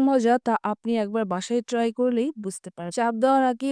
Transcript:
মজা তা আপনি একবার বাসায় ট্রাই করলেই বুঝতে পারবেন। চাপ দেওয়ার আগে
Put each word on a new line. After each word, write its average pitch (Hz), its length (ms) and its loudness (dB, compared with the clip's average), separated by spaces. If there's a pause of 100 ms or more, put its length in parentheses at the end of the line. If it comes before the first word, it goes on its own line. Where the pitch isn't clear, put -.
মজা 247 260 4 (120)
তা 233 80 2 (180)
আপনি 220 200 -4 (100)
একবার 214 300 -2
বাসায় 233 380 -2
ট্রাই 233 180 0 (100)
করলেই 247 300 0 (160)
বুঝতে 190 300 -10
পারবেন। 170 240 -10
চাপ 233 240 0
দেওয়ার 269 300 4
আগে 262 200 -4